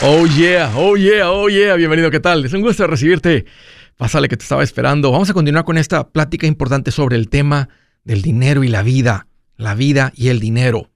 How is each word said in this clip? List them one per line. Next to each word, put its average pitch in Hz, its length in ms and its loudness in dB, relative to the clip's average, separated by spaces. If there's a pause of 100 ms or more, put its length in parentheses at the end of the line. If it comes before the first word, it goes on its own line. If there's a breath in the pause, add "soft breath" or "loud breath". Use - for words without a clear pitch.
Oh, 160 220 4
yeah, 165 480 2
oh, 190 220 2
yeah, 196 340 2
oh, 202 160 0
yeah. 202 280 2
Bienvenido, 160 360 0
¿qué 151 80 0
tal? 170 240 0
Es 131 80 -6
un 196 100 -2
gusto 208 260 0
recibirte. 156 580 0 (500 loud breath)
Pásale 135 320 -2
que 113 80 -4
te - 80 -10
estaba 139 180 -2
esperando. 139 520 0
Vamos 185 160 0
a 214 40 0
continuar 156 300 0
con 165 140 -2
esta 156 320 -2
plática 156 360 -4
importante 139 460 -2
sobre 127 240 -2
el 113 140 -2
tema 143 400 0 (340 soft breath)
del 104 180 -2
dinero 135 440 0
y - 20 0
la 107 160 0
vida. 120 440 0 (280)
La 107 200 -6
vida 135 380 0
y 120 140 -2
el 123 140 0
dinero. 113 540 -2